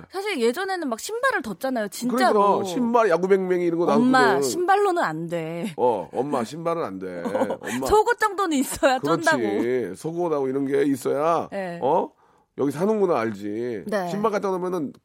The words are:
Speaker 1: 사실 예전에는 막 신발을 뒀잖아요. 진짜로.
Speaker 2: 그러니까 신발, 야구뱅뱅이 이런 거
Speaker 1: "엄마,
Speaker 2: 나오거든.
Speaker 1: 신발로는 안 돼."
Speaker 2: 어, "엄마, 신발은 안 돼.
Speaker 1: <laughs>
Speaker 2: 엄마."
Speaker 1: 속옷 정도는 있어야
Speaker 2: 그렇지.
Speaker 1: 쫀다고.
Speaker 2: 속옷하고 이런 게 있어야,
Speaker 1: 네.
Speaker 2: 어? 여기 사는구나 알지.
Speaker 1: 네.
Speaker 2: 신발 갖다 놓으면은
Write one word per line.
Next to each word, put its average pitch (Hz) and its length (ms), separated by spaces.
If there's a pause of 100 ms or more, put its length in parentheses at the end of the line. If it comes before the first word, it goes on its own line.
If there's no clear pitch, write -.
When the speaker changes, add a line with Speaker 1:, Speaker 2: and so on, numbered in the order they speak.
Speaker 1:
사실 392 320
예전에는 330 480
막 320 100
신발을 453 440
뒀잖아요. 220 460
진짜로. 247 520
Speaker 2:
그러니까 196 280
신발, 233 420
야구뱅뱅이 180 520
이런 170 140
거 165 160
Speaker 1:
"엄마, 254 280
Speaker 2:
나오거든. 214 280
Speaker 1:
신발로는 359 540
안 165 240
돼." 170 500
Speaker 2:
어, 110 360
"엄마, 131 300
신발은 165 400
안 98 140
돼. 92 240
Speaker 1:
<laughs> 95 400
Speaker 2:
엄마." 123 240
Speaker 1:
속옷 427 320
정도는 381 400
있어야 262 400
Speaker 2:
그렇지. 320 260
Speaker 1:
쫀다고. 117 720
Speaker 2:
속옷하고 160 520
이런 135 180
게 139 200
있어야, 139 680
Speaker 1:
네. 180 320
Speaker 2:
어? 165 260 (500)
여기 139 120
사는구나 185 480
알지. 110 680
Speaker 1:
네. 196 240
Speaker 2:
신발 208 220
갖다 196 180
놓으면은 180 420 (140)